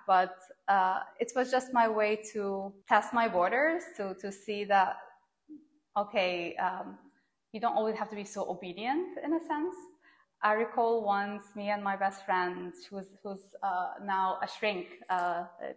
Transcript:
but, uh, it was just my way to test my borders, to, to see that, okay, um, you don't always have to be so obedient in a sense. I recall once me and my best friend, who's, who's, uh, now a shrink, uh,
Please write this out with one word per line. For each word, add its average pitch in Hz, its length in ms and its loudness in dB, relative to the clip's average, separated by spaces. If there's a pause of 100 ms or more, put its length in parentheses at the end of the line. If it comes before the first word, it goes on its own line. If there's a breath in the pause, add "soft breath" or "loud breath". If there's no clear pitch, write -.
but, 185 300 4 (320)
uh, 190 340 4 (200)
it 233 160 0
was 254 160 2
just 254 200 2
my 233 140 6
way 214 340 2 (120)
to 196 400 -4 (160)
test 214 260 4
my 233 140 4
borders, 240 560 4 (120)
to, 196 240 -4
to 196 120 -8
see 202 320 -6
that, 196 320 4 (1000)
okay, 185 600 0
um, 190 420 -4 (540)
you 220 80 -8
don't 233 160 0
always 220 200 2
have 214 140 -4
to 214 60 -8
be 202 80 -8
so - 260 -6
obedient 208 560 -4 (180)
in 302 100 0
a 330 40 0
sense. 320 380 -4 (680 soft breath)
I 214 120 4
recall 226 500 2
once 202 400 0 (100)
me 202 140 -4
and 208 160 0
my 196 100 0
best 196 320 -2
friend, 180 460 0 (180)
who's, 190 160 -10 (160)
who's, 196 400 -12
uh, 180 280 0 (140)
now 190 380 2
a 202 60 -2
shrink, 196 400 -4 (200)
uh, 175 360 0 (320)